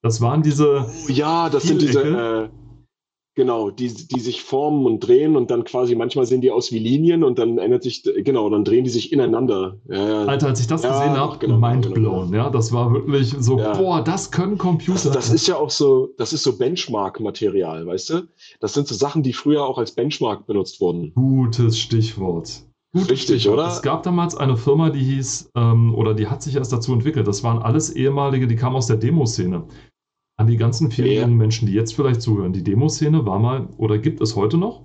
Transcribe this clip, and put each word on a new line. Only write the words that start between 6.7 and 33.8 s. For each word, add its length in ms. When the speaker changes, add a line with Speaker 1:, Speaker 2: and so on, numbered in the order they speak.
Speaker 2:
wie 80
Linien 460
und 120
dann 200
ändert 260
sich, 200
genau, 260
dann 140
drehen 220
die 40
sich 220
ineinander. 640
Ja, 180
ja. 180
Speaker 1:
Alter, 220
als 140
ich 60
das 160
Speaker 2:
Ja, 140
Speaker 1:
gesehen 180
Speaker 2:
doch, 180
Speaker 1:
hab, 80
Speaker 2:
genau, 160
Speaker 1:
mind 260
Speaker 2:
genau, 120
genau. 140
Speaker 1:
blown, 120
ja. 160
Das 220
war 220
wirklich 460
so, 200
Speaker 2:
Ja. 180
Speaker 1:
boah, 240
das 300
können 260
Computer. 540
Speaker 2:
Das, 0
das 220
ist 140
ja 100
auch 120
so, 480
das 140
ist 120
so 140
Benchmark-Material, 1300
weißt 260
du? 160
Das 120
sind 140
so 80
Sachen, 260
die 120
früher 320
auch 120
als 140
Benchmark 560
benutzt 320
wurden. 340
Speaker 1:
Gutes 640
Stichwort. 840
Gutes 180
Speaker 2:
Richtig, 300
Speaker 1:
Stichwort. 180
Speaker 2:
oder? 80
Speaker 1:
Es 140
gab 220
damals 340
eine 180
Firma, 340
die 140
hieß, 540
ähm, 360
oder 200
die 140
hat 140
sich 140
erst 160
dazu 220
entwickelt. 340
Das 160
waren 180
alles 320
ehemalige, 540
die 80
kamen 220
aus 100
der 80
Demoszene. 680
An 100
die 80
ganzen 360
vielen 200
Speaker 2:
Ja. 120
Speaker 1:
jungen 120
Menschen, 320
die 60
jetzt 200
vielleicht 280
zuhören. 320
Die 100
Demoszene 600
war 140
mal, 280
oder 200